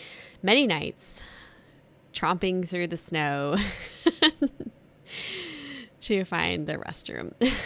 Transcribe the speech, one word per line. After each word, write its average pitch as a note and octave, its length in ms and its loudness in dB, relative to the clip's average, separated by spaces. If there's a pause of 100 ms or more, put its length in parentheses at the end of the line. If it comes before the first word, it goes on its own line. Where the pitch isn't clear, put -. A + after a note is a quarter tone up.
(420)
many B3 240 6
nights - 580 -2 (880)
tromping F3+ 560 0
through F3 200 0
the E3+ 80 -4
snow D3 600 0 (480)
<laughs> - 2000 -2
to F#3+ 240 2
find E3+ 420 0
the D3+ 80 -2
restroom. - 580 -8 (340)